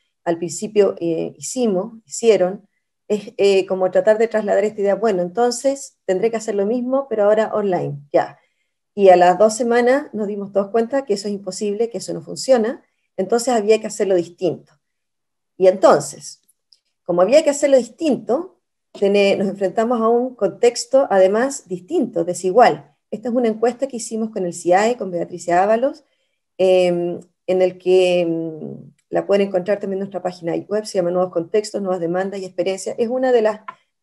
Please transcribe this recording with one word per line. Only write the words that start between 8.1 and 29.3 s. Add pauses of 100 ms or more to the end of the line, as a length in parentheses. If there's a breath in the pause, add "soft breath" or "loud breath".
ya. (580)
Y
a
las
dos
semanas
nos
dimos
todos
cuenta
que
eso
es
imposible,
que
eso
no
funciona, (360)
entonces
había
que
hacerlo
distinto. (840)
Y
entonces, (640)
como
había
que
hacerlo
distinto, (400)
tene-,
nos
enfrentamos
a
un
contexto,
además,
distinto,
desigual. (140)
Esta
es
una
encuesta
que
hicimos
con
el
ciae,
con
Beatriz
Ábalos, (520)
em, (260)
en
el
que,
em, (180)
la
pueden